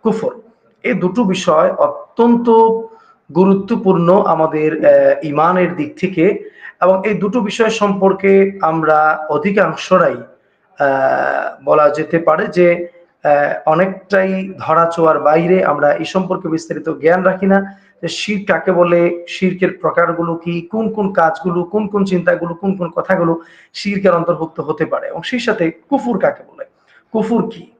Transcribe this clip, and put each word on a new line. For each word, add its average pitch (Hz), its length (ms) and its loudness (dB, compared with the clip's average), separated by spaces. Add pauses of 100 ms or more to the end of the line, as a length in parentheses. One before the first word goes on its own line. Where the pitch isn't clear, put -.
কুফর। - 300 -2 (500)
এই 240 120 -2
দুটো 185 300 0
বিষয় 170 460 2
অত্যন্ত 233 800 0 (840)
গুরুত্বপূর্ণ 190 880 2
আমাদের, 156 500 0
আহ, 143 540 2
ঈমানের 165 500 0
দিক 139 240 -8
থেকে, 180 240 0 (560)
এবং 190 260 2
এই 214 80 -2
দুটো 196 260 -2
বিষয় 214 300 0
সম্পর্কে 196 920 2
আমরা 156 680 2
অধিকাংশরাই, 160 880 0
আহ, 135 1500 -4
বলা 151 260 4
যেতে 156 280 -2
পারে 165 280 0
যে, 175 420 2 (360)
আহ, 147 460 0
অনেকটাই 190 880 -2
ধরাছোঁয়ার 160 600 2
বাইরে। 170 460 2
আমরা 147 300 2
এই 156 100 -6
সম্পর্কে 180 440 -4
বিস্তারিত 160 400 -6
জ্ঞান 160 340 0
রাখি 185 240 0
না 196 300 0 (260)
যে 165 60 -4
শিরক 202 400 -6
কাকে 180 240 0
বলে, 175 560 2
শিরকের 180 520 -2
প্রকারগুলো 165 540 -2
কি, 170 380 -8
কোন 220 200 -4
কোন 196 200 -4
কাজগুলো, 170 520 -2
কোন 208 240 -4
কোন 196 160 -2
চিন্তাগুলো, 170 500 -2
কোন 190 220 -4
কোন 175 140 -6
কথাগুলো 170 500 -2 (320)
শিরকের 196 420 0
অন্তর্ভুক্ত 160 460 -4
হতে 156 260 -4
পারে, - 220 -6
এবং 165 140 -10
সেই 247 180 -6
সাথে 180 300 -2
কুফর 240 480 -4
কাকে - 240 -2 (100)
বলে, - 120 -16 (480)
কুফর 220 360 0
কি - 320 -16